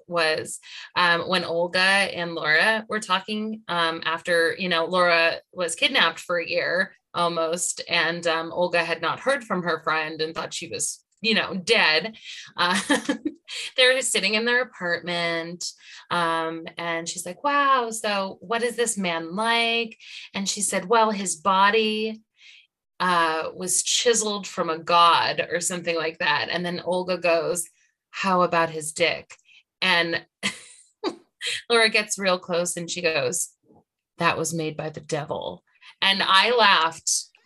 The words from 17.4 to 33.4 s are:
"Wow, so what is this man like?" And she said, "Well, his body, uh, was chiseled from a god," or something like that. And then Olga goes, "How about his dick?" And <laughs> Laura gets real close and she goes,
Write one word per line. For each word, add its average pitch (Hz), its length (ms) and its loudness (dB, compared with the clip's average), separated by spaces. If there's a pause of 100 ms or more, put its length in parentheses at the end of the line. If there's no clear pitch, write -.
"Wow, 269 460 2
so 202 520 -4
what 220 220 -2
is 240 120 -2
this 226 240 0
man 165 360 -2
like?" 233 600 0 (380)
And 196 120 -4
she 208 140 -4
said, 190 260 -2
"Well, 220 240 4
his 196 240 -4
body, 214 840 2 (800)
uh, 165 560 0
was 180 280 -2
chiseled 214 640 0
from 170 220 -4
a 160 100 -2
god," 160 720 4
or 170 80 -2
something 170 360 -4
like 160 240 -4
that. 147 320 0
And 175 140 -4
then 175 180 -4
Olga 180 340 -2
goes, 165 500 2 (440)
"How 185 300 2
about 170 300 2
his 156 200 -8
dick?" - 440 -2 (460)
And 170 420 2 (200)
<laughs> - 1300 -8
Laura 226 200 4
gets 214 300 -2
real 185 200 2
close 175 380 -4
and 170 120 -8
she 175 120 -6
goes, 160 480 -2 (680)